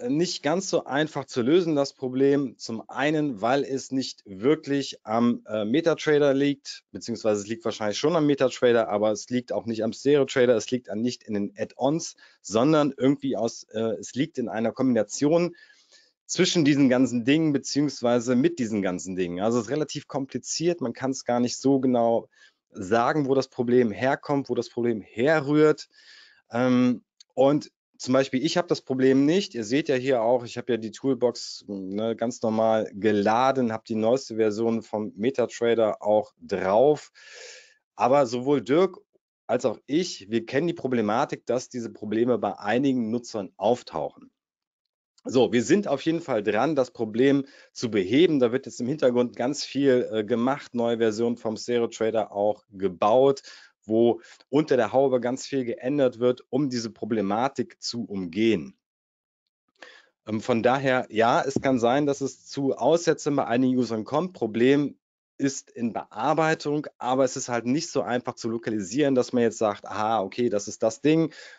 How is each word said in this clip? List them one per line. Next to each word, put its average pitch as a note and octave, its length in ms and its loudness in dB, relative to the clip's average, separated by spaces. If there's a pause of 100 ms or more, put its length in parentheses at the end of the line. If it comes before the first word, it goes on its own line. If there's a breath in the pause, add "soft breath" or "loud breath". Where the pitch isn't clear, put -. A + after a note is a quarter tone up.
nicht D#3 340 -2
ganz F3 260 -2
so E3+ 140 0
einfach D3 400 -4
zu - 180 -6
lösen, E3 320 2
das C#3 200 0
Problem. C3+ 640 0
Zum - 320 -12
einen, D3 520 -2
weil C3 220 2
es C3 300 -8
nicht C3 320 -4
wirklich C#3 800 -2
am, A#2 440 0
äh, G#2+ 160 -4
MetaTrader D3 720 2
liegt, C#3 580 -2
beziehungsweise G#2 500 -2
es G2 60 -12
liegt A2+ 160 -8
wahrscheinlich G#2+ 340 -4
schon E3 200 0
am D3+ 100 2
MetaTrader, B2 600 2
aber G#2+ 220 0
es - 180 -6
liegt B2 240 -4
auch G2+ 120 -4
nicht A2 200 -4
am A#2 80 -2
StereoTrader, C3+ 600 4
es A2 160 -2
liegt B2 200 -4
an, G2+ 100 -6
nicht A#2+ 240 -4
in A2+ 100 -10
den G2+ 220 -4
Add-ons, C#3 600 -4 (240 soft breath)
sondern C#3+ 560 2
irgendwie C3+ 400 0
aus, A2+ 340 -4
äh, A2+ 300 -2
es - 140 -14
liegt D3+ 220 -4
in A#2 120 -4
einer G#2+ 240 -4
Kombination C#3+ 840 0 (720 soft breath)
zwischen F3+ 380 2
diesen C#3 240 6
ganzen B2 340 2
Dingen, D3+ 300 2
beziehungsweise B2+ 840 0
mit E3 220 2
diesen A2 240 -2
ganzen F2+ 340 -4
Dingen. F2+ 260 -4
Also A#2 180 0
es A2 60 -4
ist A2 60 -8
relativ D3 360 -6
kompliziert, D3 760 -4
man A#2+ 120 -4
kann C3+ 180 -4
es C3+ 120 -8
gar A#2+ 160 0
nicht A#2+ 180 -2
so C3+ 220 2
genau A#2 500 2 (420 soft breath)
sagen, C3 560 0
wo C3 80 2
das C3 120 0
Problem A#2+ 440 2
herkommt, C3+ 580 -2
wo B2 60 -2
das A#2 140 -4
Problem A#2 320 -2
herrührt. D3+ 840 2 (640 soft breath)
Ähm, B2 520 2 (320)
und C#3 360 2 (280)
zum B2 140 -4
Beispiel, C3 300 2
ich E3 140 0
habe F3 100 -2
das D3+ 140 -2
Problem C3+ 460 4
nicht. F#3+ 260 0
Ihr A#2 100 -6
seht C3+ 240 -2
ja C#3 80 0
hier B2+ 280 0
auch, A#2+ 220 2
ich A#2 120 -12
habe A#2+ 160 -4
ja A#2 40 0
die A2 140 -6
Toolbox, B2 760 -4
ne, G2+ 480 -4
ganz A#2 260 -6
normal A2 520 2
geladen, A2 800 2
habe A2 160 -8
die A2+ 80 -4
neueste A2+ 400 0
Version A2 460 0
vom G#2+ 340 -8
MetaTrader A2+ 840 0
auch G#2 400 0
drauf. G2+ 720 2 (840 loud breath)
Aber B2+ 300 4
sowohl B2 380 0
Dirk F3 340 2 (480)
als A#2+ 180 -2
auch G#2+ 220 -2
ich, C#3+ 460 -4
wir A2+ 140 -2
kennen C#3 200 -2
die E3 80 -2
Problematik, B2+ 720 -2
dass C3 240 -4
diese A#2 220 -10
Probleme A2+ 480 -2
bei G2+ 180 -4
einigen B2 540 0
Nutzern A2+ 460 -6
auftauchen. F#2+ 720 -4 (960)
So, A2+ 240 2
wir A#2 120 2
sind F3+ 240 2
auf C#3 160 -2
jeden D#3+ 180 -2
Fall A#2 220 -2
dran, A2 320 0
das C3 160 0
Problem C3 540 2 (260 loud breath)
zu - 180 -6
beheben. C#3 500 2
Da B2 120 2
wird C3 160 -4
jetzt - 120 -14
im A#2+ 80 -6
Hintergrund B2 480 0
ganz C3 280 -4
viel, B2+ 480 2
äh, A2 120 -2
gemacht, B2 520 -2
neue A#2 240 0
Versionen A2+ 380 0
vom A2 200 -6
StereoTrader A2+ 720 -2
auch G#2 380 0
gebaut, G#2 720 2 (460 loud breath)
wo A2+ 340 2 (280 loud breath)
unter D3+ 280 2
der G#2+ 160 0
Haube C3 260 4
ganz B2 280 -4
viel C3+ 180 -4
geändert B2+ 540 -2
wird, B2 300 0
um C3+ 200 0
diese A#2 220 -4
Problematik A2 920 -4
zu A#2+ 220 -8
umgehen. F#2+ 720 -2 (1500 loud breath)
Ähm, G#2+ 140 -4
von A#2 200 0
daher, B2+ 480 2
ja, A#2+ 340 2
es C3+ 160 -2
kann C3 200 2
sein, B2 260 2
dass C#3 160 -2
es - 240 -8
zu C#3 300 -4
Aussätzen D3+ 600 0
bei C3+ 120 0
einigen B2+ 320 2
Usern A2 240 -2
kommt. D#3+ 300 -4
Problem C3+ 680 2 (400)
ist - 320 -6
in A#2 200 -4
Bearbeitung, D3 960 -2 (140)
aber C3 240 2
es C3 120 0
ist C3 140 -8
halt A#2 160 -2
nicht D3 240 -2
so C3 140 -2
einfach A#2+ 320 -4
zu - 120 -8
lokalisieren, A#2 680 -2
dass B2 180 0
man B2 80 2
jetzt A2+ 160 2
sagt, G#2 300 -2
"Aha, G#2+ 340 -2
okay, A2 280 -2
das G2+ 180 -4
ist - 160 -12
das A2 180 0
Ding, D#3 320 2 (260 loud breath)